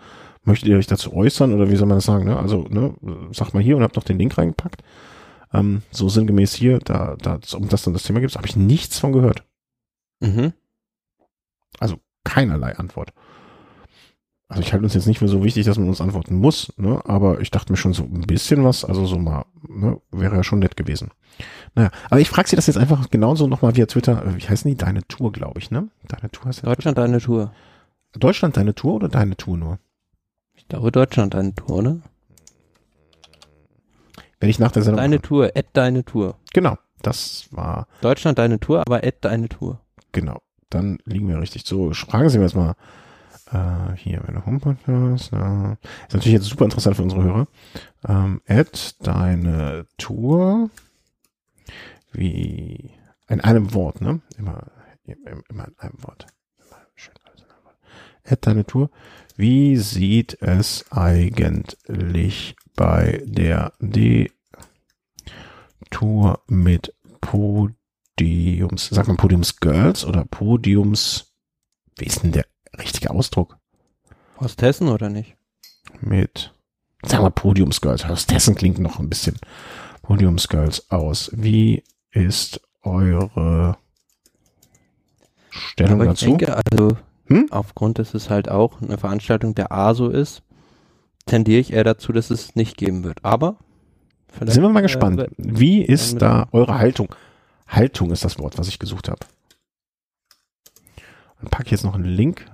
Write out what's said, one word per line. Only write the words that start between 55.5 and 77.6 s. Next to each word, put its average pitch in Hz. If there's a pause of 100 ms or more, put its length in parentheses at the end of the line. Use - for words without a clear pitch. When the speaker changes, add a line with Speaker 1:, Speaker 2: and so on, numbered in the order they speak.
Speaker 1:
in -
einem -
Wort. - (320)
Immer - (180)
schön - (120)
alles -
in -
einem -
Wort. - (480)
At -
Deine 107
Tour, 139 (460)
wie 135
sieht 101
es -
eigentlich 87 (200)
bei 80
der 82
D-Tour 110 (2250)
mit 90 (280)
Podiums, 92
sagt 101
man 90
Podiums 90
Girls 92
oder 92
Podiums, 101 (640)
wie -
ist -
denn 82
der 78 (320)
richtige -
Ausdruck? - (840)
Speaker 2:
Hostessen 131
oder 107
nicht? 104 (640)
Speaker 1:
Mit, - (500)
sagen -
wir 92
Podiums 95